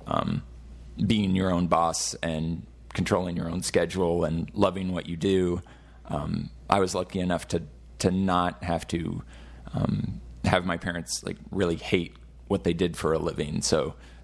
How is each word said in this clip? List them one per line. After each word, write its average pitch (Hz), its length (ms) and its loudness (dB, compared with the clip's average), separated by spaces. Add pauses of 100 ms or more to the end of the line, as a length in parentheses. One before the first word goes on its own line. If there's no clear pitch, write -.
um, - 360 0 (640)
being 98 300 4
your 92 140 4
own 87 160 2
boss 82 560 2
and 80 440 -2 (280)
controlling 90 420 2
your 85 140 -2
own 87 120 -4
schedule 87 640 2
and 80 300 0
loving 92 380 2
what 87 140 -4
you 85 100 -6
do, 90 440 4 (460)
um, 80 420 -2 (220)
I 101 100 6
was 92 140 2
lucky 92 260 -2
enough 90 280 0
to, 85 140 0 (360)
to 92 120 4
not 90 540 2
have 85 240 -2
to, 85 340 -2 (520)
um, - 480 0 (240)
have 92 180 4
my 87 140 -2
parents, 85 440 -6
like, 92 140 -6 (140)
really 90 260 0
hate - 380 -2 (340)
what 98 160 0
they 87 80 4
did 85 240 0
for 80 160 2
a 80 60 4
living, 78 420 -2
so 73 340 2 (300)